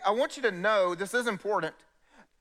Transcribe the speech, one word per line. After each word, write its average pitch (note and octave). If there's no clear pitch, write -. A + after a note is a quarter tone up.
I G3
want C4+
you C#4+
to A#3+
know, F#3
this F#3
is A#3+
important, F#3+